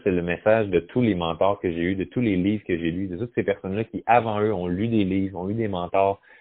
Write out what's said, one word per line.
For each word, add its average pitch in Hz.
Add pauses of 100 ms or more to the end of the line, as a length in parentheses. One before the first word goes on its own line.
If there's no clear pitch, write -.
c'est 101
le 90
message 104
de 90
tous 123
les 107
mentors 87
que 92
j'ai 82
eus, 92
de 95
tous -
les 107
livres 101
que 90
j'ai 85
lus, 95
de 87
toutes 120
ces 113
personnes-là 98
qui, -
avant 113
eux, 107
ont 90
lu 92
des 110
livres, 95
ont 92
eu 107
des 113
mentors, 98 (200)